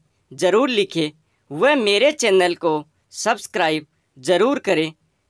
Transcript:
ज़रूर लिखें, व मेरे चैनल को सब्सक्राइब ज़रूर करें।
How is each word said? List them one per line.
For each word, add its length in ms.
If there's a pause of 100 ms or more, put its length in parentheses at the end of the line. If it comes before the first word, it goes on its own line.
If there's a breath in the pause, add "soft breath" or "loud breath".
(320)
ज़रूर 380
लिखें, 420 (400)
व 240
मेरे 380
चैनल 420
को 280 (300)
सब्सक्राइब 720 (320)
ज़रूर 420
करें। 320 (380)